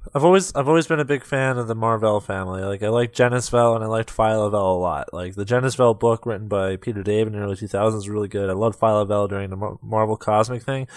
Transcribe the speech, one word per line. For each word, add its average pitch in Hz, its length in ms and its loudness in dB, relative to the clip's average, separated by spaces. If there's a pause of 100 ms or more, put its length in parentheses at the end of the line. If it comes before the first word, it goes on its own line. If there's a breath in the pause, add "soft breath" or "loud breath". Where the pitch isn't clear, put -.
(140)
I've 143 100 0
always, 185 320 4
I've 139 120 0
always 160 200 2
been 160 120 0
a 147 60 0
big 135 180 -2
fan 131 340 -2
of 120 100 -4
the 113 80 -4
Marvel 110 460 0
family. 95 420 -6
Like, 98 200 -4
I 104 60 0
liked 117 260 0
Genis-Vell 120 600 4
and 110 80 -4
I 110 40 -6
liked 113 280 -4
Phyla-Vell 104 600 2
a - 20 -2
lot. 82 360 -4
Like, 90 220 -8
the 101 100 -6
Genis-Vell 123 500 2
book 113 300 2
written 107 220 -6
by 95 300 0
Peter 104 260 -6
David 107 300 0
in 104 60 -6
the 104 60 -4
early 98 100 -2
two 104 120 -10
thousands 104 360 0
was 98 60 -10
really 104 180 -2
good. 98 220 -2
I 92 40 0
loved 104 260 0
Phyla-Vell 104 500 2
during 98 200 -6
the 95 80 -8
Mar-, 104 240 -8
Marvel 110 360 0
Cosmic 110 460 0
thing, 135 340 -6